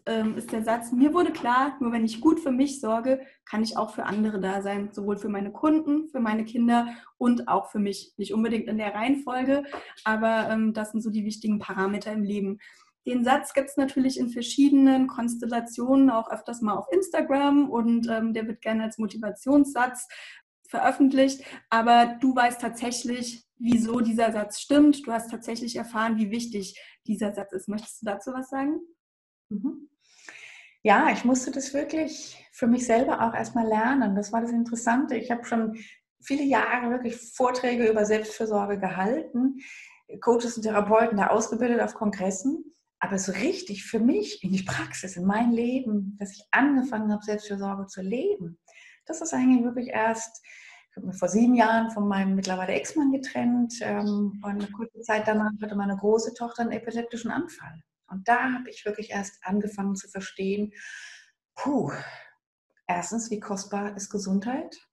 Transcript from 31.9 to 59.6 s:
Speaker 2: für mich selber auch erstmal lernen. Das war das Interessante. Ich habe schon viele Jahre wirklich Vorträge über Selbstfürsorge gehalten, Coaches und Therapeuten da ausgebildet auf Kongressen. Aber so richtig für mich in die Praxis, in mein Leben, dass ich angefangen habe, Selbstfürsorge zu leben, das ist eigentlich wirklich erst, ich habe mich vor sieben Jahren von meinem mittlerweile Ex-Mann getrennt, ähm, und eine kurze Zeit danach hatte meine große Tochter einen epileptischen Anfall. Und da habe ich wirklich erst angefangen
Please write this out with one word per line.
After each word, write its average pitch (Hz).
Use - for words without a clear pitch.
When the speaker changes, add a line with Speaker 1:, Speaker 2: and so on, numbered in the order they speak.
Speaker 2:
für -
mich 240
selber 247
auch 226
erstmal 226
lernen. 220
Das 208
war 226
das 233
Interessante. 233
Ich -
habe 233
schon 226
viele 285
Jahre 240
wirklich 247
Vorträge 247
über 214
Selbstfürsorge 208
gehalten, 226
Coaches 233
und 214
Therapeuten 220
da 190
ausgebildet 233
auf 214
Kongressen. 208
Aber 190
so 190
richtig 208
für -
mich 311
in 185
die 190
Praxis, -
in 175
mein 220
Leben, 226
dass 202
ich -
angefangen 240
habe, 208
Selbstfürsorge 196
zu 190
leben, 226
das 330
ist 311
eigentlich 254
wirklich 240
erst, 220
ich -
habe -
mich 180
vor 180
sieben 233
Jahren 226
von 208
meinem 196
mittlerweile 185
Ex-Mann 294
getrennt, 240
ähm, 208
und 208
eine 202
kurze 220
Zeit 214
danach 214
hatte 208
meine 202
große 226
Tochter 233
einen 233
epileptischen 233
Anfall. -
Und 190
da 240
habe 254
ich -
wirklich 208
erst 202
angefangen 196